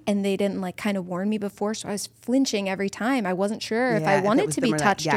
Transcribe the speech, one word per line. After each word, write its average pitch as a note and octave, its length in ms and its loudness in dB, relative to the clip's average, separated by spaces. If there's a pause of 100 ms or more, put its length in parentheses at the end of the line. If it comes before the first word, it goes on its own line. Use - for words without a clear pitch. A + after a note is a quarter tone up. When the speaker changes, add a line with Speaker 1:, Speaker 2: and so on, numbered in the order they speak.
Speaker 1:
and G3+ 180 2
they G3 100 2
didn't, G3 240 0
like, F3+ 180 -6
kind G3+ 200 -2
of F3+ 80 -4
warn F3+ 240 -2
me G#3+ 80 0
before. G3+ 380 -4
So - 140 -10
I - 20 -2
was G3+ 160 -6
flinching A#3+ 600 0
every F#3+ 220 -2
time. A3+ 380 -2
I F#3 60 0
wasn't G3 280 -2
sure A#3+ 320 0
if - 80 2
Speaker 2:
Yeah, - 80 0
Speaker 1:
I - 60 4
Speaker 2:
if - 80 2
it - 20 2
Speaker 1:
wanted C4+ 220 4
Speaker 2:
was D#3 80 -2
Speaker 1:
to C#4 60 -2
Speaker 2:
them B3+ 100 2
Speaker 1:
be - 20 2
Speaker 2:
or - 40 0
not. - 60 0
Speaker 1:
touched G3 220 2
or D#3 120 2